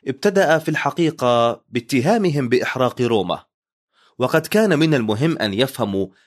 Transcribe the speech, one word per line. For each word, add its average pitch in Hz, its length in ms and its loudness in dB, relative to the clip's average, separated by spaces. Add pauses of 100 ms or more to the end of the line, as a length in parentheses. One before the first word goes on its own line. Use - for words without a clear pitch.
ابتدأ 160 500 2
في 156 120 -4
الحقيقة 127 1000 0
باتهامهم 139 800 0
بإحراق 123 520 0
روما، 98 420 0 (760)
وقد 156 280 0
كان 208 320 2
من 156 140 2
المهم 120 440 0
أن 104 160 -2
يفهموا 101 540 -2 (200)